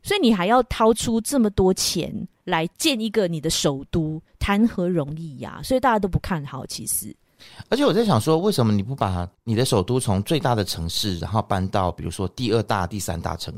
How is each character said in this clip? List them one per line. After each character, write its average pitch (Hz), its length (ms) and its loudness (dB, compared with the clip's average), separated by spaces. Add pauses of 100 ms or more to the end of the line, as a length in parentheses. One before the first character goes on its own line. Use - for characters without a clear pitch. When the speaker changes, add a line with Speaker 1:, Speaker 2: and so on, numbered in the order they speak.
Speaker 1:
所 403 160 -2
以 - 20 0
你 262 140 4
还 175 120 0
要 240 180 4
掏 233 300 2
出 226 280 0
这 277 180 0
么 214 100 4
多 190 240 4
钱 - 400 -2 (300)
来 170 240 -2 (100)
建 277 220 0
一 220 100 -2
个 202 200 2
你 165 100 -4
的 156 100 -2
首 143 400 0
都， 156 320 -2 (180)
谈 208 280 2
何 180 220 0
容 151 260 -2
易 156 220 -12
呀？ 110 260 -12
所 262 140 0
以 - 20 2
大 269 100 4
家 226 80 4
都 196 120 0
不 170 100 0
看 156 260 -2
好， 131 200 -10
其 - 200 -10
实。 - 300 -6 (520)
Speaker 2:
而 233 100 0
且 285 80 4
我 254 60 6
在 214 140 2
想 135 160 4
说， 160 160 4
为 190 120 2
什 139 160 2
么 110 60 4
你 104 100 2
不 120 140 -6
把 92 320 -2 (160)
你 113 100 -2
的 113 120 2
首 104 180 2
都 123 160 0
从 101 240 0
最 156 160 0
大 123 160 0
的 107 80 0
城 82 240 -4
市， 90 320 -4
然 80 100 -6
后 104 120 0
搬 95 260 -2
到 92 240 0
比 85 100 -12
如 82 80 -6
说 92 200 -6
第 117 240 -2
二 113 100 2
大、 95 240 -2
第 104 100 -8
三 85 220 -6
大 85 160 -4
城 - 220 -10